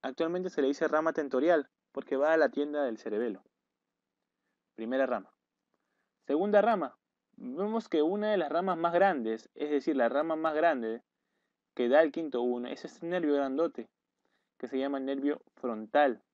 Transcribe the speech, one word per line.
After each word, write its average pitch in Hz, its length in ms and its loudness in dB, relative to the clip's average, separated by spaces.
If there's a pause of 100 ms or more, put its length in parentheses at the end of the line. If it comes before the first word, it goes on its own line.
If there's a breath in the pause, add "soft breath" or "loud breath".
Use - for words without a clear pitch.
actualmente 170 480 -4
se 160 140 -2
le 135 60 2
dice 147 180 0
rama 156 260 2
tentorial, 147 560 2 (220)
porque - 260 -6
va 147 160 2
a 165 40 4
la 147 140 4
tienda 147 340 -2
del 113 140 -4
cerebelo. 107 440 -4 (1300)
Primera 127 300 -2
rama. 110 260 -6 (920)
Segunda 196 360 4
rama. 196 340 0 (400)
Vemos 202 520 -6
que 151 140 2
una 208 280 0
de 208 60 2
las 160 120 0
ramas 170 300 0
más 170 160 0
grandes, 143 600 2
es 147 140 -6
decir, 147 260 0
la 120 120 4
rama 156 280 0
más 160 180 -2
grande 127 480 0 (720)
que 120 140 0
da 139 120 6
el 156 120 2
quinto 135 300 -4
uno, 123 260 -2
es - 160 -12
este - 220 -14
nervio 170 280 0
grandote, 139 540 -2 (680)
que 123 120 -10
se 131 100 -4
llama 139 220 -2
nervio 139 420 -4 (140)
frontal. 117 680 0 (120)